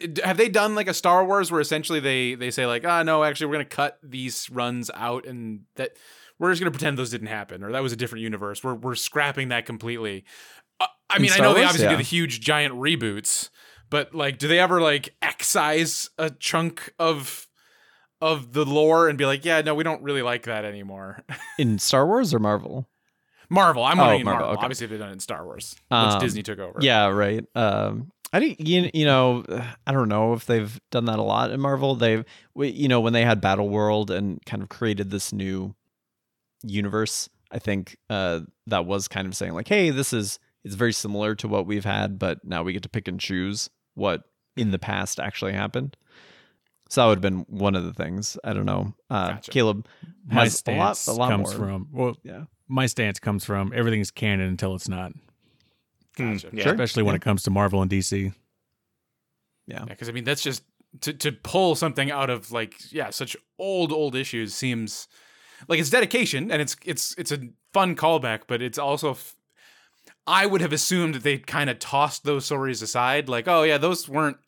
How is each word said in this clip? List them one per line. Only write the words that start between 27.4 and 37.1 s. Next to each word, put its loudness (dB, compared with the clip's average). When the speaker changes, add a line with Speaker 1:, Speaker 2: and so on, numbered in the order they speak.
Speaker 2:
Um, 0
I 2
didn't, 0
you, 4
you 2
know, 6
I 0
don't 4
know 4
if -2
they've 0
done 0
that 0
a 0
lot 2
in -4
Marvel. 0
They've, 2
we, -2
you 0
know, 6
when 2
they 6
had 4
Battle 2
World 2
and -2
kind -8
of -12
created -2
this -6
new -6
universe, -2